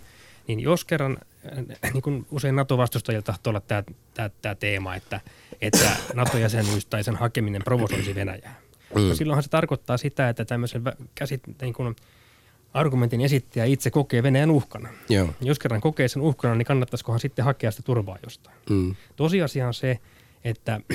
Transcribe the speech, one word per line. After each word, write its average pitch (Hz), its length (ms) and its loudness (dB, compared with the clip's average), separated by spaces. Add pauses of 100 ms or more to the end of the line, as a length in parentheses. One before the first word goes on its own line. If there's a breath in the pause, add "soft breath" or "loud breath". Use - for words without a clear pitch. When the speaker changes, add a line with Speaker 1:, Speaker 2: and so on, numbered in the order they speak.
(480 soft breath)
Speaker 1:
niin 110 120 -2
jos 160 260 0
kerran, 135 320 -2 (640)
äh, - 100 -4
niin 131 80 0
kuin 139 300 -4
usein 135 240 0
nato-vastustajilla 123 680 0
tahtoo 110 300 -4
olla 104 100 -2
tää, 104 220 -2 (300)
tää, 107 160 -6 (120)
tää 104 140 -6
teema, 95 400 -4
että, 95 260 -10 (400 loud breath)
että 107 280 4 (140)
<coughs> - 100 -10
nato-jäsenyys 113 720 2
tai 107 180 -4
sen 110 120 -2
hakeminen 104 480 -2
provosoisi 107 520 0
Venäjää. 98 400 -8 (400 soft breath)
Speaker 2:
Mm. 104 60 6
Speaker 1:
No 92 140 4
silloinhan 147 280 2
se - 60 -6
tarkoittaa 151 480 0
sitä, 131 320 0
että 117 160 -4
tämmöisen 120 380 -4
vä-, 127 120 -4 (200)
käsit-, 131 460 -8
niin 127 120 -6
kuin 120 220 -6 (760 soft breath)
argumentin 127 480 2
esittäjä 135 440 2
itse 135 260 2
kokee 127 320 2
Venäjän 139 280 4
uhkana. 123 380 0 (200)
Speaker 2:
Joo. 98 200 6 (120)
Speaker 1:
Jos 139 180 0
kerran 113 220 -2
kokee 151 260 2
sen 131 140 -2
uhkana, 131 340 2
niin 117 100 2
kannattaisikohan 123 540 0
sitten 131 260 -2
hakea 127 260 2
sitä - 120 -10
turvaa 101 400 -2
jostain? - 320 -20 (140)
Speaker 2:
Mm. 95 260 2 (200 soft breath)
Speaker 1:
Tosiasia 151 520 0
on 120 60 -2
se, 127 260 -2 (440 soft breath)
että 113 360 -4 (160)